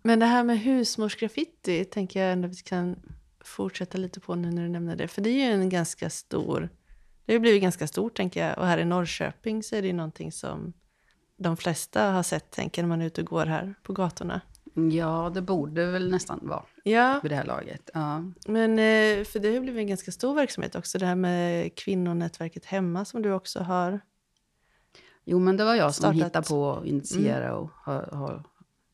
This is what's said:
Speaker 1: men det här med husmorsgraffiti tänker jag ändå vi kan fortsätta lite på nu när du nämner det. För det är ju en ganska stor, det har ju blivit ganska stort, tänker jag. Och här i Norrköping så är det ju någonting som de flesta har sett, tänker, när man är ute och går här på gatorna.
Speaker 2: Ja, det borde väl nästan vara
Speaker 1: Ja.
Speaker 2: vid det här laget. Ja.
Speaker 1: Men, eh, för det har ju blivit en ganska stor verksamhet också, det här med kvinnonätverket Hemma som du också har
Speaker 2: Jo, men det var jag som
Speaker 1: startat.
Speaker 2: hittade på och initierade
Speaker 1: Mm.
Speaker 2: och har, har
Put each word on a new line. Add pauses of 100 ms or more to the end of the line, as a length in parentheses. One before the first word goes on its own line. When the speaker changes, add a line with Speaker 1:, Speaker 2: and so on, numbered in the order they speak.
Speaker 1:
men
det
här
med
husmorsgraffiti
tänker
jag
ändå
vi
kan (440)
fortsätta
lite
på
nu
när
du
nämner
det.
För
det
är (220)
ju
en
ganska
stor, (640)
det
har
ju
blivit
ganska
stort,
tänker
jag.
Och
här
i
Norrköping
så
är
det
ju
någonting
som (640)
de
flesta
har
sett,
tänker,
när
man
är
ute
och
går
här
på
gatorna. (520)
Speaker 2:
Ja,
det
borde
väl
nästan
vara (200)
Speaker 1:
Ja.
Speaker 2:
vid
det
här
laget.
Ja. (220)
Speaker 1:
Men,
eh,
för
det
har
ju
blivit
en
ganska
stor
verksamhet
också,
det
här
med
kvinnonätverket
Hemma
som
du
också
har (1200)
Speaker 2:
Jo,
men
det
var
jag
som
Speaker 1:
startat.
Speaker 2:
hittade
på
och
initierade
Speaker 1:
Mm.
Speaker 2:
och
har,
har (500)